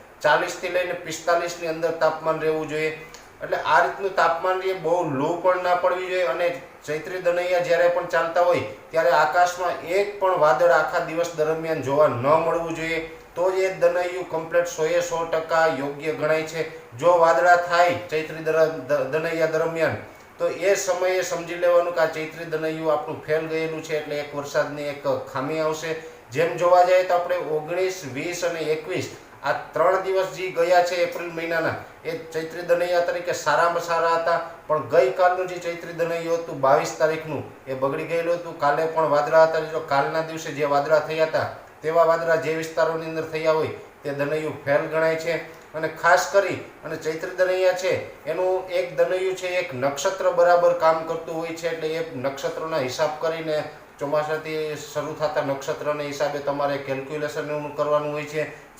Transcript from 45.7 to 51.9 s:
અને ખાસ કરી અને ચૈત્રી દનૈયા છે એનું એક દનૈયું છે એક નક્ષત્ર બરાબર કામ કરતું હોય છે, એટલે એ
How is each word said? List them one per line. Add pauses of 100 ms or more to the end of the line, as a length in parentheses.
અને
ખાસ
કરી (240)
અને
ચૈત્રી
દનૈયા
છે (340)
એનું
એક
દનૈયું
છે
એક
નક્ષત્ર
બરાબર
કામ
કરતું
હોય
છે,
એટલે
એ